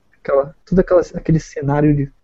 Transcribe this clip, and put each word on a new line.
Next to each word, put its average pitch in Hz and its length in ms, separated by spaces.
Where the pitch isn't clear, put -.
aquela, 143 360
todo 180 140
aquela, 180 220
aquele 160 260
cenário 147 560
de 139 160